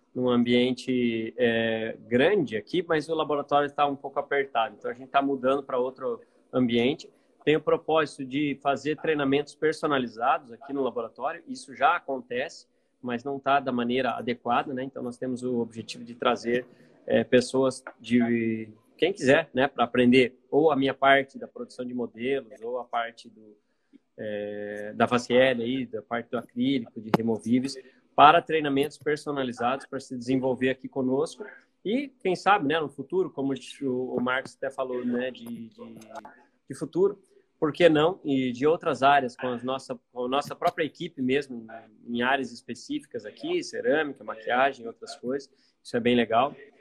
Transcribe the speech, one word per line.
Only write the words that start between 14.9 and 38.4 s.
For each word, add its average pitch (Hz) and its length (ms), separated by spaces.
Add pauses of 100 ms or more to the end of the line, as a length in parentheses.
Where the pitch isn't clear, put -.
nós 120 160
temos 127 260
o 123 160
objetivo 113 440
de 117 100
trazer, 120 520 (400)
é, 113 180
pessoas 127 600 (160)
de 113 680 (280)
quem 180 160
quiser, 156 400
né, 131 140
pra 123 160
aprender 123 540 (120)
ou 151 220
a 143 40
minha 135 180
parte 135 440
da 113 100
produção 120 380
de 123 80
modelos, 117 580 (120)
ou 123 160
a 117 40
parte 117 460
do, 107 260 (600)
é, 104 800
da 117 100
Vaciele 123 580
aí, 127 220
da 107 160
parte 117 300
do 123 60
acrílico, 123 640
de 107 160
removíveis, 113 640 (380)
para 151 260
treinamentos 147 560
personalizados, 135 880
pra 135 140
se 131 180
desenvolver 127 540
aqui 131 180
conosco. 135 560 (400)
E, 269 340
quem 185 160
sabe, 185 320
né, 156 120
no 147 100
futuro, 170 400
como 139 240
o, 127 640
o - 20
Marcos 127 360
até 135 160
falou, 127 340
né, 123 240
de, 117 160
de, 113 500 (720)
de 135 80
futuro, 180 460 (380)
por 156 120
que 170 160
não? 160 360
E 135 280